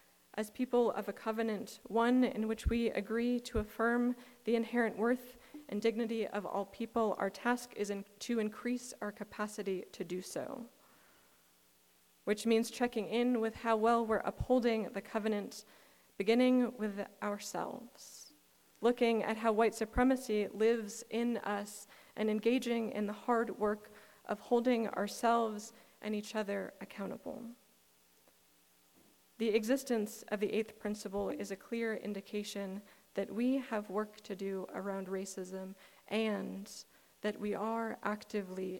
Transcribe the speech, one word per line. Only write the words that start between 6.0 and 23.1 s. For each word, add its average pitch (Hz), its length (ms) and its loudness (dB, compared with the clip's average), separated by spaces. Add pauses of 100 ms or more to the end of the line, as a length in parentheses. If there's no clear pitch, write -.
of 202 180 -4
all 196 220 -2
people, 220 540 0
our 196 100 0
task 240 460 -2
is 202 160 -2
in, 196 120 -6 (140)
to 233 220 -2
increase 226 600 -2
our 208 120 -4
capacity 208 800 -4
to - 120 -8
do 180 200 -4
so, - 420 -8 (1600)
which 208 220 0
means 233 240 4
checking 240 380 -2
in 240 320 2
with 220 120 0
how 226 220 0
well 233 280 4
we're 220 220 2
upholding 226 720 2
the 196 60 -4
covenant, 208 640 -2 (520)
beginning 247 600 6
with 202 260 -4 (160)
ourselves, - 1120 -8 (480)
looking 233 400 4
at 220 160 0
how 226 140 4
white 220 240 6
supremacy 233 760 2
lives 220 600 2
in 233 260 2
us 202 480 -6 (320)
and 214 100 2
engaging 226 640 2
in 208 120 0
the 202 80 -2